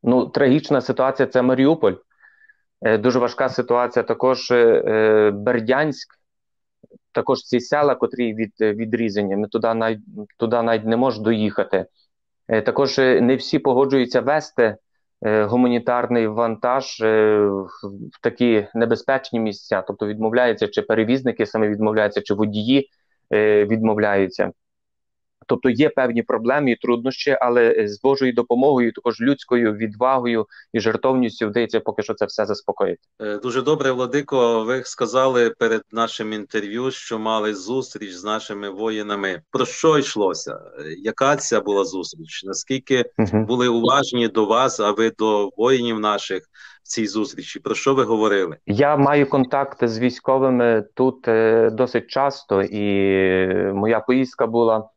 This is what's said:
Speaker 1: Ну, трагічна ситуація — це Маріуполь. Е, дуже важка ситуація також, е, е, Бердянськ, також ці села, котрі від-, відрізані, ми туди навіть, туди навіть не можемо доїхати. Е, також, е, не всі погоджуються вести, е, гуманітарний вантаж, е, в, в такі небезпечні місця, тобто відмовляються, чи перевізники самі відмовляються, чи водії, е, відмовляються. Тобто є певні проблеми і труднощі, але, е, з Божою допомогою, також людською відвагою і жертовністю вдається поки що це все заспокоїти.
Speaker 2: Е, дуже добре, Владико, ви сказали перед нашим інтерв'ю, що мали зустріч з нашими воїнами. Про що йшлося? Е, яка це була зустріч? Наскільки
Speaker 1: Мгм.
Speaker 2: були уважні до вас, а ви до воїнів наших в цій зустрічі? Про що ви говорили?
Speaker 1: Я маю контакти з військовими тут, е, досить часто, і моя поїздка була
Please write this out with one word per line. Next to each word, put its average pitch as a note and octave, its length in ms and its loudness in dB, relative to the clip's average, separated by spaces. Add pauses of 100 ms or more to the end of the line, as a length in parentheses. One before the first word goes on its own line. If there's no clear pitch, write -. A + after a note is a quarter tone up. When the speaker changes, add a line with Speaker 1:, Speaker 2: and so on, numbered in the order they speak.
Speaker 1:
Ну, B2 220 2
трагічна C#3+ 560 2
ситуація — C3+ 520 0
це B2+ 80 4
Маріуполь. C3 520 2 (880)
Е, A2 160 2
дуже A#2+ 220 2
важка A#2+ 300 -2
ситуація A#2+ 540 0
також, B2+ 480 -2
е, A#2 360 6
е, G#2+ 440 4
Бердянськ, A#2+ 880 -2 (920)
також B2 280 -2
ці - 200 -2
села, C#3+ 360 0
котрі A#2+ 380 -4
від-, A2 280 -6
відрізані, G#2+ 760 -2
ми G#2 120 -2
туди A2+ 260 -2
навіть, A2+ 260 -2 (380)
туди A#2 240 0
навіть A2+ 240 0
не A2+ 120 0
можемо A#2 260 0
доїхати. G#2+ 600 0 (640)
Е, A2 140 0
також, C3+ 380 -2
е, B2+ 220 4
не A#2+ 140 4
всі C3+ 240 -2
погоджуються C3 640 2
вести, B2 540 0 (500)
е, G#2+ 180 2
гуманітарний A#2+ 840 0
вантаж, A#2 720 -2
е, A2 460 4
в, G2 200 -2 (440)
в - 100 -20
такі A#2 540 0
небезпечні A#2 640 -2
місця, G#2 420 -4
тобто G2+ 260 -6
відмовляються, A2 600 0
чи - 140 -2
перевізники A2+ 640 0
самі A2 220 -2
відмовляються, G#2+ 540 0
чи G#2 120 -4
водії, G#2+ 560 0 (440)
е, G#2 320 4
відмовляються. G#2 840 0 (960)
Тобто B2+ 220 0
є C3+ 200 4
певні A#2+ 340 0
проблеми B2 480 0
і A2+ 40 2
труднощі, B2 680 -2
але, A#2+ 360 4
е, A2 100 0
з G#2 140 -10
Божою C3+ 320 2
допомогою, B2 580 2
також A2+ 300 -6
людською A#2+ 520 0
відвагою A2+ 720 -2 (280)
і A2+ 60 0
жертовністю A#2 680 0
вдається A2 320 -2
поки G#2+ 240 -6
що A2+ 100 -6
це G#2+ 120 -4
все G#2 200 -4
заспокоїти. G2 560 -4 (200)
Speaker 2:
Е, G#2 160 -8
дуже B2 240 -4
добре, C3+ 300 0
Владико, B2 720 0
ви B2 200 -4
сказали B2 640 0
перед A2+ 320 -2 (100)
нашим A2 420 -4
інтерв'ю, G#2+ 580 -6
що A#2 280 -10
мали A2 360 -2
зустріч G#2+ 580 -8
з F2 100 -18
нашими G#2 460 -8
воїнами. G2+ 720 -6 (100)
Про C3+ 140 -2
що D#3 320 0
йшлося? G#2 540 -2 (280)
Е, D2 40 -14 (140)
яка A2 380 -2
це A#2 240 -2
була G2+ 260 0
зустріч? E2 580 -12
Наскільки B2 640 -4 (120)
Speaker 1:
Мгм. G#2+ 280 0
Speaker 2:
були B2 220 0
уважні B2 600 0
до G#2+ 180 0
вас, A#2+ 340 0
а G#2 120 0
ви A2 260 0
до G#2 400 0
воїнів A#2+ 420 0
наших G2+ 440 -4 (400)
в - 40 -20
цій A2 200 -4
зустрічі? G2 520 -6
Про G#2 160 -4
що C3+ 200 0
ви C3 80 2
говорили? G#2 600 0
Speaker 1:
Я C#3+ 320 2
маю C#3 320 4
контакти C3+ 580 0
з A2 120 -4
військовими B2 920 2
тут, B2+ 340 -2
е, A2+ 420 4
досить A#2+ 380 -2
часто, C3+ 540 -2
і G2+ 220 -4 (880)
моя G#2+ 260 0
поїздка B2+ 480 0
була A2+ 500 0